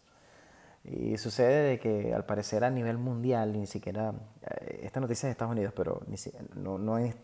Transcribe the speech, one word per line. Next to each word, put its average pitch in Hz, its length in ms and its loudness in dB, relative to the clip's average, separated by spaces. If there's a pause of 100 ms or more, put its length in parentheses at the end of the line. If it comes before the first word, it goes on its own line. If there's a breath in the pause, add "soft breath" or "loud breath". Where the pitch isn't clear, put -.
(840 loud breath)
Y 110 340 -4
sucede 131 520 4
de 123 100 2
que 107 320 2
al 110 140 0
parecer 104 380 0
a 127 80 4
nivel 117 260 0
mundial, 120 560 2
ni 104 140 -2
siquiera, 107 480 -4 (260)
eh, - 420 -8
esta - 160 -4
noticia 123 280 0
es - 20 0
de - 20 0
Estados 117 200 -2
Unidos, 107 240 0
pero - 320 -2
ni 101 100 -6
si-, - 160 -8 (220)
no, 95 240 -4
no 107 180 2
es 117 260 0